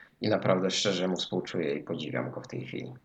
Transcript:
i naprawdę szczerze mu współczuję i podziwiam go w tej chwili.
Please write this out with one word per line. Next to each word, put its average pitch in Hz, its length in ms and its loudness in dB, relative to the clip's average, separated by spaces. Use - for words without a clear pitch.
i 110 80 2
naprawdę 95 420 4
szczerze 92 360 2
mu 92 80 2
współczuję 87 600 -2
i - 80 -4
podziwiam 67 480 -4
go - 100 -8
w - 60 -14
tej 127 180 -6
chwili. - 280 -8